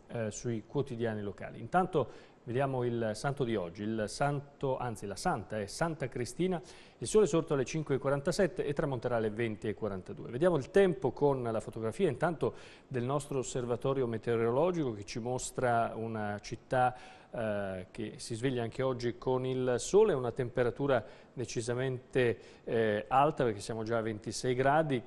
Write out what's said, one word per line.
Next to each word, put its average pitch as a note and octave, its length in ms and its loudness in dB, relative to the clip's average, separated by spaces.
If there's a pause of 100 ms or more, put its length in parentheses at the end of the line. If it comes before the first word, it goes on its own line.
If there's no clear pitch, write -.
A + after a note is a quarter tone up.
eh, A2+ 200 -4
sui A#2 380 -6
quotidiani A2+ 560 -2
locali. - 360 -8
Intanto C#3 760 0 (120)
vediamo B2+ 380 0
il A#2 280 0
santo C#3 300 -2
di A2+ 140 0
oggi, F2 260 -4
il G#2+ 240 0
santo, C#3+ 680 -2
anzi A#2 280 -6
la G2 120 -6
santa A2 420 -2
è G2+ 60 -2
Santa D3 420 -4
Cristina, E3 540 -2 (380)
il B2 60 -6
sole G#3+ 200 6
è - 20 0
sorto D#3+ 280 2
alle C3 100 2
cinque D3+ 300 -2
e - 20 0
quarantasette C#3+ 640 0
e C#3+ 80 -2
tramonterà C3 460 0
alle A2 140 2
venti A2 360 -2
e G#2 60 0
quarantadue. G2 560 -6
Vediamo D#3+ 260 4
il C3 160 0
tempo F#3 400 4
con C#3 320 2
la A2+ 160 0
fotografia A2 480 -2
intanto C#3 460 0 (340)
del B2+ 160 -2
nostro C#3 360 -2
osservatorio B2 680 0
meteorologico A#2+ 840 2
che G2+ 100 -8
ci - 160 -8
mostra A#2+ 760 0
una G#2+ 440 -4
città, B2+ 560 0 (360)
eh, G2+ 600 -4
che G#2+ 240 -8
si - 200 -8
sveglia A#2+ 280 0
anche A#2+ 180 -6
oggi A#2+ 360 -2
con B2+ 280 0
il B2+ 320 0
sole, G3+ 360 6
una B2+ 180 0
temperatura B2 720 0 (300)
decisamente, B2 1040 0 (260)
eh, A2 460 2
alta C#3+ 340 4
perché G#2+ 160 0
siamo A2+ 240 -6
già A#2 140 0
a A2+ 40 0
ventisei A2 540 -2
gradi C#3 520 4